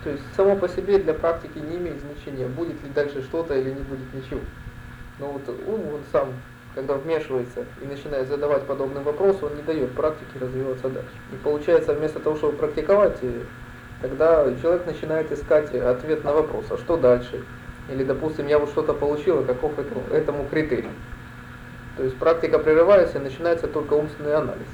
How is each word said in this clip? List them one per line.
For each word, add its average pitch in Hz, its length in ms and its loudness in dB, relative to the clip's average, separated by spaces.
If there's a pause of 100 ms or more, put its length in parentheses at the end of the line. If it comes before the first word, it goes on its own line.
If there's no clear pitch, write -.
То 165 60 -6
есть 143 140 -6 (120)
само 196 200 6
по 180 120 0
себе 190 300 2
для 156 160 4
практики 160 460 -2
не 156 180 -6
имеет 156 240 -6
значения, 143 460 -8
будет 147 340 -6
ли 143 80 -12
дальше 143 320 -2
что-то 165 340 -4
или 131 140 0
не 139 120 -6
будет 131 300 -8
ничего. 131 280 -8 (800)
Но 143 80 -6
вот 143 200 -8 (200)
ум, 190 260 -4
он 143 60 -6 (120)
сам, 139 180 2 (440)
когда 135 220 -2
вмешивается 131 720 -2 (140)
и 131 60 -10
начинает 139 420 -4
задавать 143 360 2
подобный 139 400 -4
вопрос, 190 400 2
он 147 120 -4
не 147 60 -8
даёт 147 300 0
практике 156 500 -2
развиваться 131 480 -4
дальше. 123 220 -8 (200)
И - 40 -10
получается, 151 580 2
вместо 151 260 -2
того, 156 180 0
чтобы 147 200 0
практиковать, 160 640 4
э, 120 200 -4 (600)
тогда 143 500 6 (120)
человек 175 240 2
начинает 156 440 -2
искать 151 440 2
ответ 127 480 0
на 147 100 0
вопрос: 147 380 0
«А - 60 -4
что - 200 0
дальше?» 123 460 4 (480)
Или, 135 120 -2
допустим, 147 440 -2
«Я 147 100 6
вот 147 120 4
что-то 147 260 0
получил, 143 460 2
а - 20 0
каков 127 340 -2
это, 139 160 -6 (180)
этому 143 380 0
критерий?» 151 400 0 (1080)
То 135 60 -2
есть 131 140 0
практика 160 400 4
прерывается, 165 600 6
и - 20 -4
начинается 165 460 0
только 147 260 0
умственный 151 400 0
анализ. 147 400 0